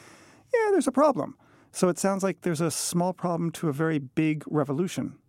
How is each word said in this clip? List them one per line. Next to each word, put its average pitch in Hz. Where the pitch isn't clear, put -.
yeah, 440
there's 370
a 262
problem. 262
So -
it 175
sounds 190
like 190
there's 165
a 165
small 175
problem 170
to -
a 143
very 160
big 151
revolution. 147